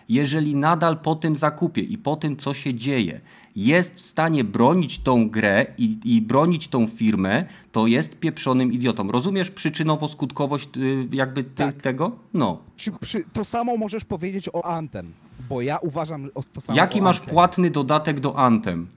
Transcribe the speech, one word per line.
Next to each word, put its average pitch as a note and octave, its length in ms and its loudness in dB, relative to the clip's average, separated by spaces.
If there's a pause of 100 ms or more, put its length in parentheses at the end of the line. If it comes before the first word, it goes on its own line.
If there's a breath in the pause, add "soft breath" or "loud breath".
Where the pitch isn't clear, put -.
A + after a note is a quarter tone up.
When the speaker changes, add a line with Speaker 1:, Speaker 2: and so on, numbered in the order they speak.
Speaker 1:
Jeżeli C#3+ 460 2
nadal D#3+ 440 2
po D#3+ 160 0
tym D#3+ 200 -2
zakupie D3+ 460 0
i - 160 -4
po C#3+ 180 -2
tym, D3 220 -4
co C#3 160 -6
się C3+ 200 -4
dzieje, A#2 480 -2 (340 loud breath)
jest E3 400 2
w - 40 -20
stanie D#3 440 0
bronić B2 560 2
tą A#2+ 300 2
grę G#2+ 360 2 (120)
i, A2 280 0
i A#2 160 4
bronić D#3 460 2
tą A#2 200 2
firmę, G#2+ 580 2 (260 loud breath)
to A2+ 160 2
jest D3 320 0
pieprzonym C3 540 0
idiotą. A2+ 380 -2
Rozumiesz F#3 400 -2
przyczynowo-skutkowość, D3 1300 -4
y, C3 340 -2
jakby C3 320 -2
ty-, B2+ 120 -16
Speaker 2:
Tak. C#3+ 260 -2
Speaker 1:
tego? C#3 300 -2 (220)
No. G#2 280 0 (140)
Speaker 2:
Czy - 160 -8
przy-, - 320 -6 (100)
to G#3+ 120 -4
samo A#3+ 320 -2
możesz G#3+ 280 -6
powiedzieć F#3+ 480 -6
o E3+ 120 -4
Anthem, C3+ 480 -8 (360)
bo B2+ 120 -4
ja C#3+ 160 -2
uważam D#3 580 -6
o-, C3+ 80 -6 (100)
to - 80 -14
samo A#2 160 -2
Speaker 1:
Jaki F#3 220 4
Speaker 2:
o F#3+ 40 2
Speaker 1:
masz F#3 160 4
Speaker 2:
Anthem. C3+ 140 -8
Speaker 1:
płatny F3+ 360 4
dodatek D3 500 0
do C3+ 200 -2
Anthem? G#2+ 580 2